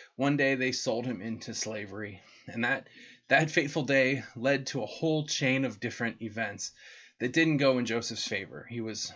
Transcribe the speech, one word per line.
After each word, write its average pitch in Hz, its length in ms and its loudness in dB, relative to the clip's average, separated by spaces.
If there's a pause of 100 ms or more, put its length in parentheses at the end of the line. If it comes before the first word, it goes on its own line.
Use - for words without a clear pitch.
(140)
one 143 220 2
day 135 180 4
they 127 160 2
sold 120 360 -2
him 107 140 -4
into 110 340 -8
slavery, 101 680 -8 (260)
and 113 160 -4
that, 131 240 0 (400)
that 156 240 6
fateful 143 340 0
day 131 400 4 (100)
led 135 320 0
to 127 160 -4
a 104 40 -4
whole 156 380 0
chain 135 400 0
of 110 140 -4
different 117 420 -4
events 107 520 -6 (480)
that 123 120 0
didn't 160 260 6
go 131 200 6
in 120 80 0
Joseph's 113 400 -2
favor. 95 420 -6
He 117 120 -6
was 110 360 -6